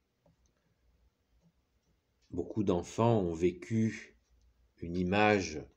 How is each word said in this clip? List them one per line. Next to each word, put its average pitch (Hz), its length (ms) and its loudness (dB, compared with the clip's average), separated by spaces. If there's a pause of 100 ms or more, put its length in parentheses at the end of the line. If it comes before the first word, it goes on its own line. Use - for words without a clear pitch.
(2250)
Beaucoup 101 320 -4
d'enfants 107 560 2
ont 85 140 -2
vécu 110 840 -2 (600)
une 85 180 -8
image 92 680 2 (140)